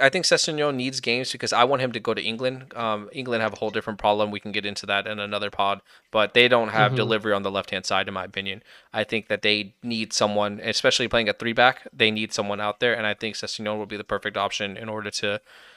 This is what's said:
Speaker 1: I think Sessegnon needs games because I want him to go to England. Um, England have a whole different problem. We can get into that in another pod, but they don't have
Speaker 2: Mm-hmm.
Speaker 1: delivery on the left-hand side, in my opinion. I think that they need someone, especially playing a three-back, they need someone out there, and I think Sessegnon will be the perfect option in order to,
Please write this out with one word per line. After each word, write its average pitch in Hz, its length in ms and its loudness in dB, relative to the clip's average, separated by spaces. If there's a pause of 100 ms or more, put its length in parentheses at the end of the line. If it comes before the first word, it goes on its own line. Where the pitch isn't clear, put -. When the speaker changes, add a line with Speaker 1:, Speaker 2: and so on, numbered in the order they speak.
Speaker 1:
I 135 60 8
think 170 160 2
Sessegnon 151 500 2
needs 131 240 -4
games 127 320 -2
because 117 220 -4
I 113 100 6
want 131 200 4
him 127 100 -2
to 110 80 -6
go 113 120 -2
to 101 80 -2
England. 127 540 -6
Um, 107 380 -2
England 123 320 -2
have 107 80 0
a - 40 -12
whole 110 140 -4
different 107 300 -6
problem. 104 320 4
We 101 80 -6
can 104 100 -10
get 101 160 -4
into 101 200 -6
that 101 200 0
in 107 140 -6
another 104 280 -4
pod, 98 320 0 (300)
but 107 240 2
they 123 140 8
don't 117 220 4
have 107 180 4
Speaker 2:
Mm-hmm. 123 80 0
Speaker 1:
delivery 107 380 2
on 98 100 0
the 98 80 -2
left-hand 95 340 -4
side, 98 220 0
in 98 60 -10
my 92 100 -6
opinion. 98 400 -10 (280)
I 110 120 -2
think 110 240 -4
that 104 140 -2
they 104 320 0 (100)
need 113 280 -4
someone, 104 480 0
especially 120 460 0
playing 113 220 2
a 104 60 0
three-back, 120 580 0
they 113 180 4
need 107 220 -4
someone 101 280 -2
out 104 200 -4
there, 120 160 2
and 107 100 -2
I 104 80 -2
think 107 220 -6
Sessegnon 107 420 -6
will 104 80 -6
be 107 100 -10
the 107 60 -8
perfect 104 340 -4
option 98 400 -2
in 113 120 -12
order 107 240 -8
to, 104 280 -2 (360)